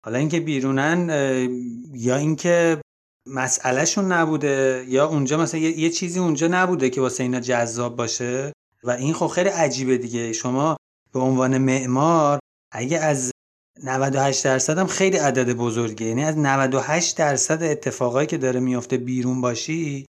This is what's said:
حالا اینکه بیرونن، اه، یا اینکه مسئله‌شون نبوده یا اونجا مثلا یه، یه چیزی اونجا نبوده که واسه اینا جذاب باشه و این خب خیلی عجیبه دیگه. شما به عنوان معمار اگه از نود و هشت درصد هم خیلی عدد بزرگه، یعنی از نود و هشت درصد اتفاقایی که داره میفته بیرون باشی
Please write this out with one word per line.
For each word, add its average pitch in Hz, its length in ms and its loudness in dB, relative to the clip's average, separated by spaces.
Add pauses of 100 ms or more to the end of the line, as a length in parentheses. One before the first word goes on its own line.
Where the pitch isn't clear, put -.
حالا 113 140 -4
اینکه 156 220 0
بیرونن، 151 680 0
اه، 131 380 0 (500)
یا 123 180 2
اینکه 160 640 2 (460)
مسئله‌شون 135 880 0
نبوده 139 760 2
یا 135 180 4
اونجا 147 300 0
مثلا 160 240 0
یه، 160 180 0
یه 165 120 2
چیزی 175 280 -4
اونجا 165 280 2
نبوده 180 440 2
که 135 100 -4
واسه 127 220 0
اینا 127 180 -2
جذاب 120 560 -2
باشه 123 560 -4 (320)
و 123 60 -2
این 131 240 0
خب 170 120 -2
خیلی 180 220 0
عجیبه 131 500 2
دیگه. 117 340 -4
شما 135 440 0 (360)
به 131 80 -2
عنوان 131 380 2
معمار 139 800 2 (340)
اگه 131 260 -4
از 139 320 0 (540)
نود 135 320 0
و 135 40 2
هشت 135 240 0
درصد 135 340 2
هم 185 80 2
خیلی 190 300 2
عدد 131 360 2
بزرگه، 113 540 -2
یعنی 117 180 -2
از 156 140 0
نود 135 360 2
و 131 60 2
هشت 160 380 -2
درصد 156 440 0
اتفاقایی 139 640 -2
که 160 120 -4
داره 127 220 0
میفته 127 360 -2
بیرون 127 440 -2
باشی 139 680 -4 (120)